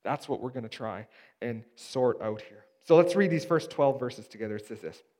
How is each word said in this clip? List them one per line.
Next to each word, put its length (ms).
That's 280
what 100
we're 100
gonna 200
try 380
and 200
sort 480
out 180
here. 240
So 120
let's 180
read 160
these 140
first 260
twelve 300
verses 280
together. 280
It 80
says 160
this 220